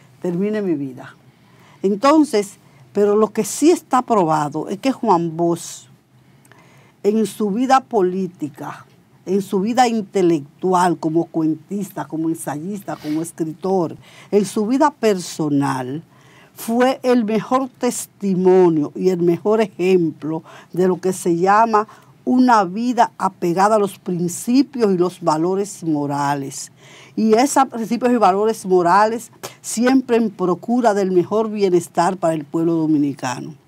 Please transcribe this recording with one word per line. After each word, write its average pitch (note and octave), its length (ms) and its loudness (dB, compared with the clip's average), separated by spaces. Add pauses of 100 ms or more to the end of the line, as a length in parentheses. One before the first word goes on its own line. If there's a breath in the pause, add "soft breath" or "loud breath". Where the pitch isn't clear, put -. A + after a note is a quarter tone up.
(220 soft breath)
termine G3 400 -4
mi F#3+ 140 0
vida. C3 400 -10 (640 soft breath)
Entonces, G#3+ 760 2 (340 soft breath)
pero G#3 240 2
lo G#3+ 160 2
que G#3+ 140 -2
sí - 260 2
está C4 300 0
probado D#3 640 0
es G3 120 -8
que C4+ 120 -2
Juan E3+ 460 0
Bosch, E3+ 480 -4 (1160 soft breath)
en G#3+ 220 2
su G#3+ 260 -4
vida B3+ 280 2
política, F3+ 1080 -6 (400)
en F#3+ 160 0
su G3 200 -2
vida A#3+ 260 2
intelectual, F3+ 1080 0
como D#3+ 280 -2
cuentista, D#3+ 800 -6
como D#3+ 240 -6
ensayista, E3 680 -8
como D3+ 240 -6
escritor, E3 760 -4 (360 loud breath)
en G3+ 140 2
su G#3+ 220 -4
vida C#4 240 2
personal, D3 1120 -2 (520 soft breath)
fue B3 480 0
el B3 200 2
mejor B3 460 -2
testimonio F#3 1300 2
y F#3 140 0
el F#3 120 0
mejor F3 400 2
ejemplo E3 800 0 (300 loud breath)
de F#3 160 2
lo F3 100 0
que F#3 140 -2
se F3 240 -2
llama G3+ 500 2 (380 soft breath)
una B3 380 4
vida A3+ 540 0
apegada F#3 580 0
a G#3+ 40 4
los G3 200 -2
principios G3+ 920 0
y F3+ 40 0
los F3 240 -2
valores F3 640 -2
morales. C#3+ 880 -4 (440 loud breath)
Y A3 180 2
esos C4+ 320 4
principios A#3+ 460 -2
y B3 60 2
valores G#3+ 480 2
morales G3 680 2 (300 loud breath)
siempre B3 560 0
en A3+ 120 0
procura G#3+ 640 0
del G3+ 180 0
mejor G#3 380 0
bienestar F#3 680 0
para E3 160 0
el D#3 120 -6
pueblo E3 300 -2
dominicano. D3 800 -2 (120)